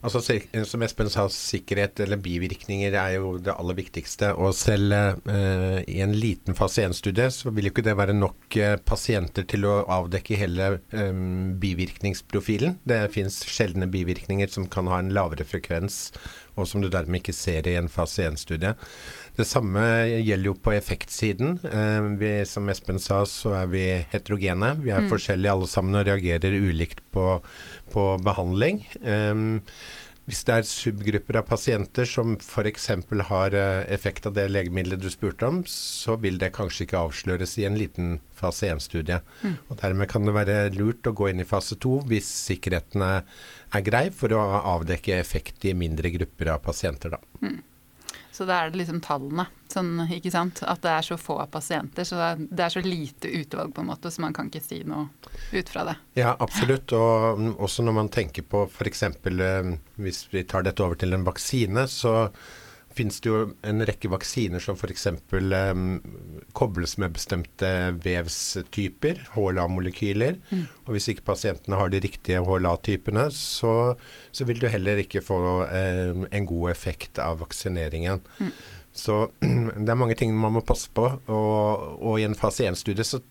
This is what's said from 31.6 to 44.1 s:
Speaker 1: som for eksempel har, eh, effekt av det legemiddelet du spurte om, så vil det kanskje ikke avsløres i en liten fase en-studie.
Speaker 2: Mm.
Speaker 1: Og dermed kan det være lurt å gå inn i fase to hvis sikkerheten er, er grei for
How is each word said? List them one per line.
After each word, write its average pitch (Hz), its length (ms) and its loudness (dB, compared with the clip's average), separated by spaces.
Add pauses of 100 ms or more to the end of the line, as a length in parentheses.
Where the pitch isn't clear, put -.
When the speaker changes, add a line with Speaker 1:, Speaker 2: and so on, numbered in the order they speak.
Speaker 1:
som 113 300 0
for - 260 -4
eksempel 104 580 -2
har, 95 320 2
eh, 98 400 2
effekt - 320 -4
av 101 80 -2
det 98 160 2
legemiddelet 92 500 0
du 95 120 -4
spurte - 320 -4
om, 170 220 0
så - 540 -4
vil 95 200 0
det 92 140 0
kanskje - 340 -4
ikke 85 200 0
avsløres 90 520 -2
i 101 60 2
en 101 120 0
liten 87 420 -2 (160)
fase - 280 -2
en-studie. 85 580 -2 (220)
Speaker 2:
Mm. 185 140 -2 (120)
Speaker 1:
Og 113 80 -8
dermed 95 320 0
kan 104 160 0
det 104 80 2
være 104 420 2
lurt 107 280 0
å 117 100 0
gå 101 160 2
inn 92 100 0
i 92 40 -2
fase 101 360 -2
to 127 220 2
hvis 113 240 0
sikkerheten - 760 -2
er, 95 180 2 (500)
er 104 100 2
grei 117 280 2
for 127 200 -2